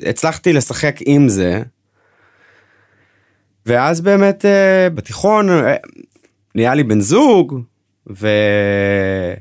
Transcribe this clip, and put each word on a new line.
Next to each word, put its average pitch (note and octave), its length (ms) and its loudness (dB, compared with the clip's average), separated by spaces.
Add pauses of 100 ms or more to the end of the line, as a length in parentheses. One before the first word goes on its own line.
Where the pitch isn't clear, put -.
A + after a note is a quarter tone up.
הצלחתי D#3+ 460 -2
לשחק C#3+ 440 -2 (100)
עם C#3+ 220 4
זה. G2 340 -2 (2000)
ואז C3+ 340 0
באמת, G3 440 2
אה, F#3+ 460 2
בתיכון, G3 600 -2
אה, C#3+ 260 2 (760)
נהיה A#2+ 200 0
לי D3 80 2
בן A2 180 0
זוג, E3 600 2 (460)
ולאט G2+ 220 -8 (1120)